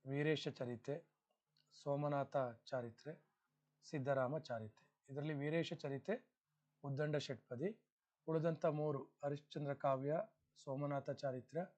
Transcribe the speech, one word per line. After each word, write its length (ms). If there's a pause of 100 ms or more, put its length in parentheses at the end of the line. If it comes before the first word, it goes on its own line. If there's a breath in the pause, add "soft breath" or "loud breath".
ವೀರೇಶ 420
ಚರಿತೆ, 580 (640)
ಸೋಮನಾಥ 640 (300)
ಚಾರಿತ್ರೆ, 580 (600)
ಸಿದ್ಧರಾಮ 540
ಚಾರಿತ್ರೆ. 500 (220)
ಇದರಲ್ಲಿ 240
ವೀರೇಶ 400
ಚರಿತೆ 560 (540)
ಉದ್ದಂಡ 320
ಷಟ್ಪದಿ, 640 (480)
ಉಳಿದಂಥ 380
ಮೂರು 380 (200)
ಹರಿಶ್ಚಂದ್ರ 500
ಕಾವ್ಯ, 460 (360)
ಸೋಮನಾಥ 540
ಚಾರಿತ್ರ್ಯ 580 (100)